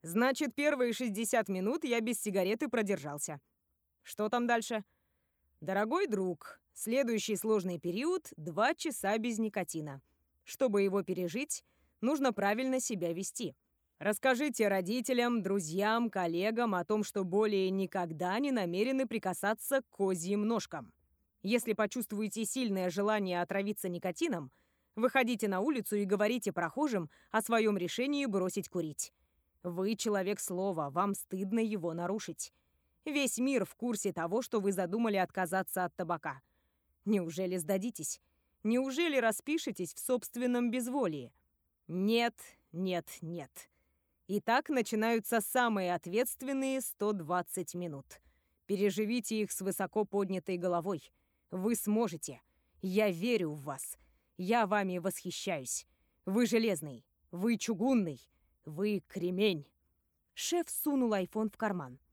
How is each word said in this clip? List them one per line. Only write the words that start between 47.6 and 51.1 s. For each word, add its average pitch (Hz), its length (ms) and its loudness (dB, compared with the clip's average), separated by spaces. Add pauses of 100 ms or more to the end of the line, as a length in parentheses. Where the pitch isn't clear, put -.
минут. 165 480 -8 (420)
Переживите 208 800 0
их 196 100 -4
с - 80 -6
высоко 196 460 -2
поднятой 190 500 -2
головой. 175 560 -2 (380)